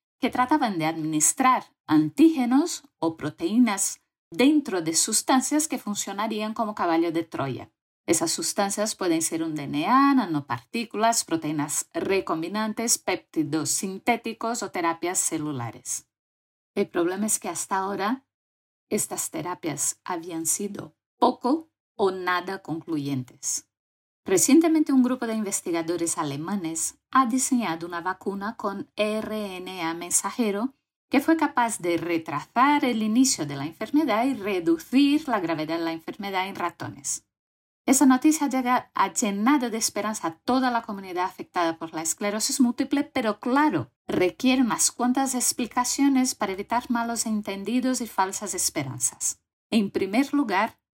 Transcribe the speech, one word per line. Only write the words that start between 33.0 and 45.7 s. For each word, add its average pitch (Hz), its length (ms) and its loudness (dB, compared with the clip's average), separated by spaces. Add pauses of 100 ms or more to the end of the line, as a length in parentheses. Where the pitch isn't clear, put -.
inicio 220 460 2
de 139 80 -6
la 139 100 -6
enfermedad 240 600 0
y 269 100 0
reducir 208 920 2
la 233 120 0
gravedad 165 400 -2
de 165 40 -4
la 165 100 -2
enfermedad 190 540 -6
en 196 60 -10
ratones. - 720 -8 (640)
Esa 262 180 6
noticia 285 420 4
llega, 247 460 0
ha 196 200 0
llenado 233 580 2
de 220 60 -4
esperanza 214 500 -2
a 160 80 -4
toda 254 340 0
la 233 140 -2
comunidad 190 420 -6
afectada 170 540 -4
por 165 160 -10
la 160 80 -4
esclerosis 208 560 -2
múltiple, 277 460 2
pero 226 340 -2
claro, 247 520 2 (140)
requiere 254 560 2
unas 196 300 2
cuantas 262 420 0
explicaciones 254 1000 2